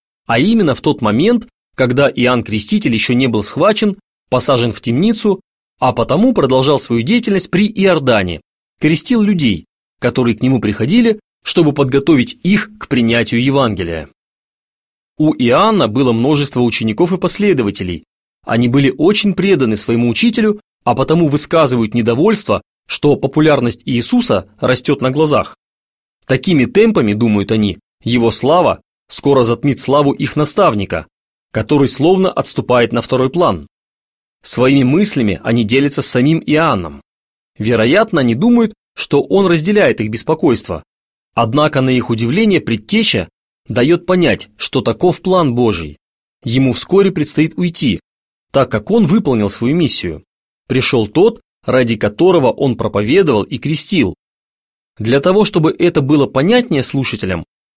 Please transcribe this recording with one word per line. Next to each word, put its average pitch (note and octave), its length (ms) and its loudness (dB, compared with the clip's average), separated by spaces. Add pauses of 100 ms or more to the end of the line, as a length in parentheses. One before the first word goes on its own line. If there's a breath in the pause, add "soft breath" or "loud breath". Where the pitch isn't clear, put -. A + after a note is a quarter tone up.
(260)
а A#2 120 0
именно F#3 360 2
в - 80 -14
тот D3+ 180 0
момент, D#3+ 480 0 (260)
когда B2+ 360 2
Иоанн B2 340 0
Креститель A#2+ 480 -2
еще A2+ 220 0
не C3 120 2
был A2 160 -2
схвачен, G#3 540 0 (320)
посажен A#2+ 420 0
в - 120 -10
темницу, F#3+ 580 0 (400)
а C3 140 0
потому F#3 400 2
продолжал C3+ 440 2
свою A#2 220 -2
деятельность G3 500 -2
при G3+ 180 2
Иордане, B2+ 760 0 (360)
крестил E3+ 440 0
людей, D3 420 0 (340)
которые A#2+ 380 0
к - 60 -8
нему B2+ 180 2
приходили, G#3 580 0 (240)
чтобы D#3 300 0
подготовить C#3 720 0
их G3+ 260 0 (100)
к - 80 -16
принятию A#2 560 0
Евангелия. G2 680 -2 (1080)
У D#3 160 2
Иоанна D3 560 2
было B2 240 0
множество C3+ 480 0
учеников A#2+ 540 0
и F3 40 -4
последователей. A#2 840 -2 (400)
Они A#2+ 240 0
были C3+ 260 2
очень G3+ 380 0
преданы C#3 440 0
своему A#2 340 0
учителю, G#3+ 500 0 (240)
а A#2+ 100 0
потому D#3 340 2
высказывают B2+ 680 0
недовольство, A#2 680 0 (260)
что - 300 0
популярность C#3 680 0
Иисуса A#2+ 640 0 (100)
растет B2+ 400 0
на C3 100 -2
глазах. C#3+ 460 0 (680)
Такими C3+ 380 0
темпами, F#3+ 480 2
думают G#2+ 400 0
они, G#2+ 260 -2 (240)
его A#2 300 0
слава C#3 480 0 (280)
скоро C3+ 360 2
затмит A#2 340 -2
славу C#3+ 320 0
их - 240 -4
наставника, A#2+ 720 -2 (460)
который C3+ 360 0
словно F#3 440 2
отступает A#2+ 600 -2
на A#2+ 80 -2
второй B2+ 300 -2
план. A#2+ 380 -2 (760)
Своими C3+ 400 2
мыслями B2+ 640 0
они A#2 180 0
делятся C3+ 400 0
с - 60 -6
самим C#3+ 360 0
Иоанном. A#2 560 -2 (560)
Вероятно, B2+ 680 0
они A#2 120 2
думают, A3+ 400 2 (220)
что - 260 0
он F#3+ 240 2
разделяет E3+ 540 2
их G#2+ 100 -4
беспокойство. A2+ 720 -2 (540)
Однако, C3 440 0
на C3 100 0
их B2 200 0
удивление, D3+ 500 0
предтеча A#2 680 -2 (400)
дает C#3 360 0
понять, E3+ 520 0
что - 240 -4
таков C3+ 420 -2
план F3 320 0
Божий. F2+ 420 -2 (460)
Ему B2+ 300 0
вскоре G3 400 0
предстоит D#3 440 -2
уйти, F3 440 -2 (500)
так C3+ 180 2
как G#2+ 220 -4
он G#3+ 160 2
выполнил C3+ 420 0
свою B2+ 280 -2
миссию. F#2 480 -4 (420)
Пришел B2 400 0
тот, G3 340 0 (240)
ради B2 300 0
которого C3 560 0
он B2+ 240 -2
проповедовал A2+ 720 0
и - 140 -10
крестил. C#3+ 580 -2 (840)
Для A#2 220 0
того, F#3+ 240 2
чтобы D#3+ 340 0
это E3+ 220 0
было C#3 260 2
понятнее F3 560 0
слушателям, G2+ 640 -4 (320)